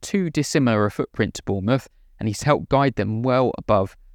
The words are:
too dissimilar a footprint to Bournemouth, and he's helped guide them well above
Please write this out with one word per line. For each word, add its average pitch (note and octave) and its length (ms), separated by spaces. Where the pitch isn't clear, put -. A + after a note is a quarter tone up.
too F#3+ 260
dissimilar A#2+ 560
a G2+ 60
footprint - 440
to - 100
Bournemouth, G#2 440
and G#2+ 80
he's G#2+ 140
helped - 260
guide C#3 280
them G#2+ 260
well B2+ 340
above G2 400